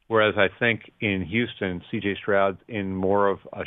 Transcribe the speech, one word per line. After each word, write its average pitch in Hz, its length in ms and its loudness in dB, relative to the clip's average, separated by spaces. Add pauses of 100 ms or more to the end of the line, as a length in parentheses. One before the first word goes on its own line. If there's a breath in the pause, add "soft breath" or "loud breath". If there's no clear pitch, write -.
whereas 107 300 4
I 98 120 4 (100)
think 117 400 -2
in 98 240 0
Houston, 95 680 -4
C 110 120 -6
J 101 140 -2
Stroud's 98 520 0
in 98 280 -6
more 98 340 2
of 92 100 -2 (140)
a 95 140 -6